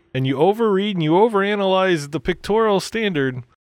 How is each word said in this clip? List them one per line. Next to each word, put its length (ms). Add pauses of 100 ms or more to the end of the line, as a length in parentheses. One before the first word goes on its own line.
(140)
and 140
you 100
overread 600
and 60
you 80
overanalyze 1000
the 80
pictorial 640
standard, 640 (200)